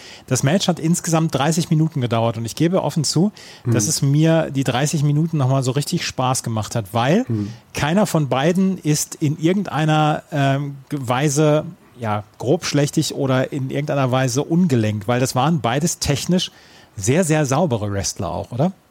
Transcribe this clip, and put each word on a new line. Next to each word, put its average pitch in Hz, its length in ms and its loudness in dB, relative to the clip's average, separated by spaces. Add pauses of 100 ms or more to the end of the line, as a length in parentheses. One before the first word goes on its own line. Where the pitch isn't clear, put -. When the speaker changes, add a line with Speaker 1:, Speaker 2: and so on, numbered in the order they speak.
(280)
Speaker 1:
das - 160 -2
Match 160 240 2
hat 165 140 0
insgesamt 160 540 0
dreißig 156 360 0
Minuten 156 300 2
gedauert. 117 380 0
Und 117 60 -6
ich 113 120 -8
gebe 170 260 2
offen 143 220 -2
zu, 196 260 2 (340)
Speaker 2:
Hm. 117 100 0
Speaker 1:
dass 123 120 2
es 160 160 -2
mir 156 480 2
die 139 140 -2
dreißig 147 400 0
Minuten 151 320 0
nochmal 135 260 2
so 123 80 0
richtig 147 360 -2
Spaß 127 360 -2
gemacht 110 320 -4
hat, 113 180 -2
weil 147 340 2
Speaker 2:
Hm. 107 240 -2 (240)
Speaker 1:
keiner 175 320 2
von 151 220 0
beiden 175 500 2
ist - 380 -2
in 151 220 -2
irgendeiner, 156 840 2 (100)
ähm, 139 440 0 (140)
Weise, 147 720 2 (320)
ja, 107 280 -4 (140)
grob 151 260 0
schlechtig 147 500 0
oder 131 380 0
in 131 180 -6
irgendeiner 139 400 -2
Weise 131 320 0
ungelenkt, 117 640 0
weil 120 140 2
das 131 160 -2
waren 143 240 2
beides 131 400 -2
technisch - 500 -2 (460)
sehr, 127 260 0
sehr 156 240 2
saubere 120 460 0
Wrestler 95 380 -4
auch, 90 200 -8
oder? 160 220 0 (180)